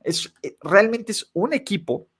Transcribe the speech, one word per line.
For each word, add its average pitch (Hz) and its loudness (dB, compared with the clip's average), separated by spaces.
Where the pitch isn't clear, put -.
Es, - -4
eh, - -12
realmente 220 2
es - -8
un 214 -2
equipo 190 -4